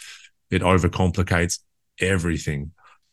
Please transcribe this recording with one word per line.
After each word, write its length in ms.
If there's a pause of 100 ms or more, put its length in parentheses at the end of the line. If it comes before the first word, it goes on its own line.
(520)
it 100
overcomplicates 1000 (400)
everything, 720 (420)